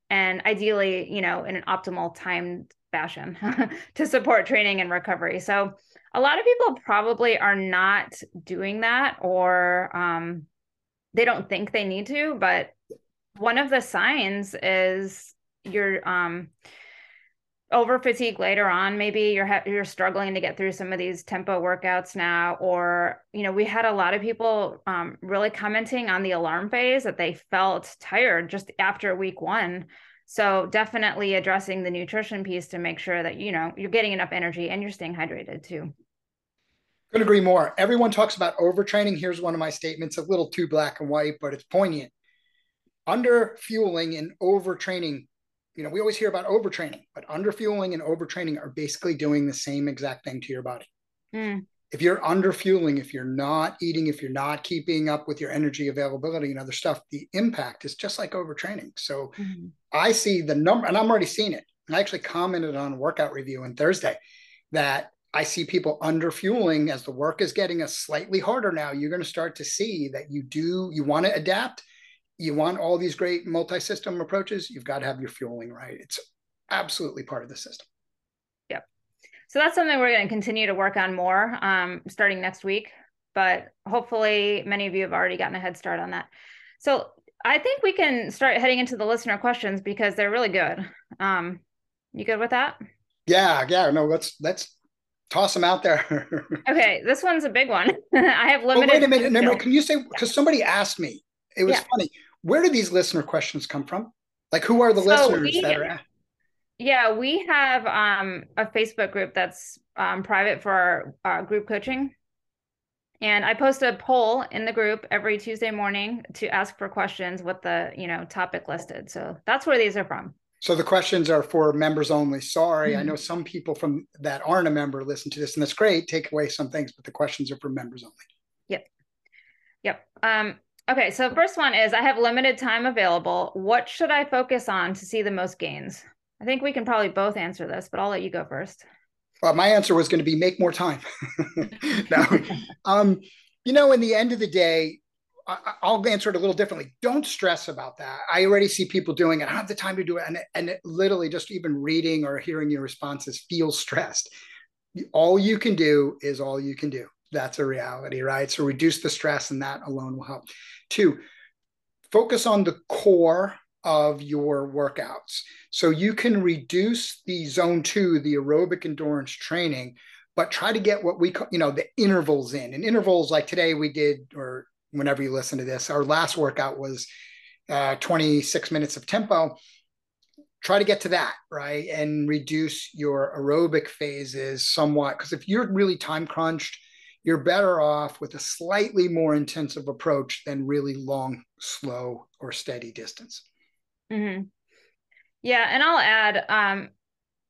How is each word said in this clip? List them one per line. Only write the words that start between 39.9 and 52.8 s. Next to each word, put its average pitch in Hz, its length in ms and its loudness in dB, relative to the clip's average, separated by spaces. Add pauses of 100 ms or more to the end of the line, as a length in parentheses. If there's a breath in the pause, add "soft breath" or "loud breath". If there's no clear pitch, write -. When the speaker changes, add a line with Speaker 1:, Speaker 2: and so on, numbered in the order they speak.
Speaker 2:
a 160 40 -4
little 175 260 0
too 175 180 -2
black 151 340 0
and 147 80 -6
white, 151 320 0
but 143 140 -6
it's 135 100 -14
poignant. 170 460 0 (960)
Under 233 540 2
fueling 170 560 -2
and 156 240 -10
overtraining, 180 840 -2 (500)
you 156 80 -10
know, 151 60 -8
we 185 100 -2
always 214 160 0
hear 214 120 0
about 185 180 -2
overtraining, 190 560 0 (120)
but 175 140 -16
under 190 240 -2
fueling 208 420 -2
and 160 80 -6
overtraining 160 560 -4
are 143 120 -14
basically 151 440 -4
doing 147 320 2
the 139 60 -2
same 143 360 -4
exact 135 360 -8
thing 131 160 -10
to 131 120 -10
your 127 100 -8
body. 123 240 -10 (480)
Speaker 1:
Mm. 208 320 -6 (260)
Speaker 2:
If 127 100 -10
you're 180 220 2
under 180 280 2
fueling, 175 460 2